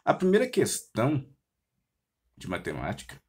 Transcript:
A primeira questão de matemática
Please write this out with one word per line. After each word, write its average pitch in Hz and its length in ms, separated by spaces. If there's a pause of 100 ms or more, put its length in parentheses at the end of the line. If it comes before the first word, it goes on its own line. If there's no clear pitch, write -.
A - 100
primeira 202 340
questão 139 800 (1080)
de - 120
matemática 82 800